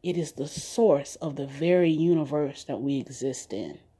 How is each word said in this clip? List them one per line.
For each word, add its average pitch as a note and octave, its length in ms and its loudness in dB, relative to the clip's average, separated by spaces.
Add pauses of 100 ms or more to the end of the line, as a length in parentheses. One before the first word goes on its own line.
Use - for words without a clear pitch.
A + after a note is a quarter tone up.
It E3+ 160 -2
is D#3+ 160 -4
the C#3 140 -6
source D#3+ 680 2
of D3 200 -8
the C#3 100 -6
very E3 440 4
universe D3+ 720 2
that A#2 160 -6
we C#3 160 -2
exist B2+ 560 -6
in. D#2+ 240 -8 (220)